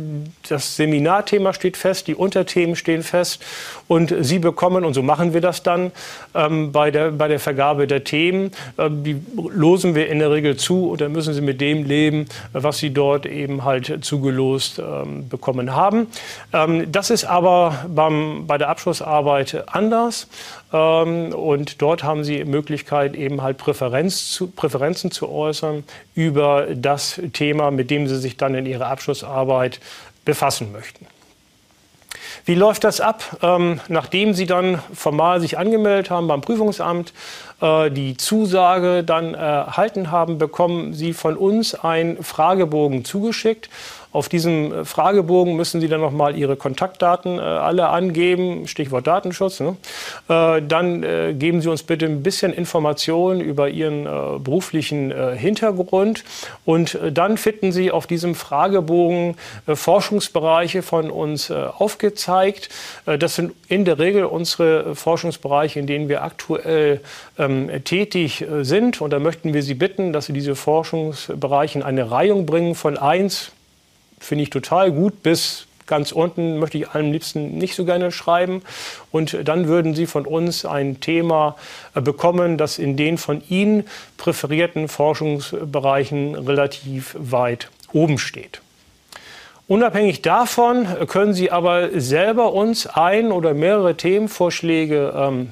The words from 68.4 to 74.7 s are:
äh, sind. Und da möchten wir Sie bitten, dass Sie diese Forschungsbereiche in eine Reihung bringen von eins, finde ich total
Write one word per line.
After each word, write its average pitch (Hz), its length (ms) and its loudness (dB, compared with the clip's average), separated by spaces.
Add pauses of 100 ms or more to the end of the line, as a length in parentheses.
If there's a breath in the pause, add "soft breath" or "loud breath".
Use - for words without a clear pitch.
äh, 151 220 -4
sind. 214 380 2
Und 147 100 -4
da 147 80 2
möchten 165 340 -2
wir 147 80 2
Sie 139 140 -4
bitten, 185 380 -2
dass 151 120 -2
Sie 151 80 -6
diese 139 220 -2
Forschungsbereiche 147 1200 -2
in 135 80 -2
eine 131 240 0
Reihung 175 380 2
bringen 170 260 0
von 151 240 -2
eins, 175 540 0 (720)
finde 147 220 -2
ich 139 60 -2
total 175 420 2